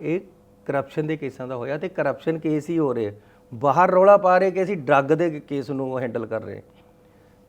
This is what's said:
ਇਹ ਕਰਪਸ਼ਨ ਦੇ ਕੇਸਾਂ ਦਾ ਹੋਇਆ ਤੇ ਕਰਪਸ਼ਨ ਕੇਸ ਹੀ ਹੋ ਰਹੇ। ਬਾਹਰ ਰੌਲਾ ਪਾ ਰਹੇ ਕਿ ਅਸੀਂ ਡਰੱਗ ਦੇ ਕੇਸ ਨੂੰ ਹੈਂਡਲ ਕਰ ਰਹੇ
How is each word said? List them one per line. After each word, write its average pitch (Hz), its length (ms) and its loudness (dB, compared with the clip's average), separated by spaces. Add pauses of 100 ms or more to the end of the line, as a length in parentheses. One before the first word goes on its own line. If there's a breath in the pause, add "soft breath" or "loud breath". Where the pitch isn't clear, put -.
ਇਹ 156 180 -4 (460)
ਕਰਪਸ਼ਨ 139 420 0
ਦੇ 156 100 -4
ਕੇਸਾਂ 131 300 -10
ਦਾ 131 80 -6
ਹੋਇਆ 131 220 -4
ਤੇ 180 120 -8
ਕਰਪਸ਼ਨ 156 500 -2
ਕੇਸ 151 300 -2
ਹੀ 165 100 0
ਹੋ 139 140 0
ਰਹੇ। 107 200 -4 (400 soft breath)
ਬਾਹਰ 143 380 2
ਰੌਲਾ 190 260 8
ਪਾ 180 200 4
ਰਹੇ 190 140 2
ਕਿ 185 120 -2
ਅਸੀਂ 190 140 -2
ਡਰੱਗ 139 280 2
ਦੇ 156 340 0
ਕੇਸ 143 300 -8
ਨੂੰ 131 300 -6
ਹੈਂਡਲ 117 260 -6
ਕਰ 110 160 -6
ਰਹੇ 101 200 -14 (880 soft breath)